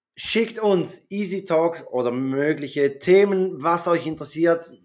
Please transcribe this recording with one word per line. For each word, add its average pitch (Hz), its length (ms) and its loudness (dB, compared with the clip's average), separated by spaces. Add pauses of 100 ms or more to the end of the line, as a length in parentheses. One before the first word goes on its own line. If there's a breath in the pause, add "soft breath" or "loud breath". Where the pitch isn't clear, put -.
(160)
schickt - 420 -2
uns 202 520 0
Easy 196 340 -6
Talks 170 420 0
oder 123 240 -2
mögliche 139 880 -2
Themen, 185 640 4
was 170 260 0
euch 170 180 0
interessiert, 160 680 -2 (120)